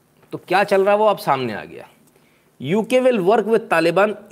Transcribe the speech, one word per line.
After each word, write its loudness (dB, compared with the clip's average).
तो -10
क्या 0
चल 2
रहा 2
है 2
वो 2
अब 2
सामने -2
आ -10
गया। -18
"यूके -2
will 2
work 2
with 0
Taliban 2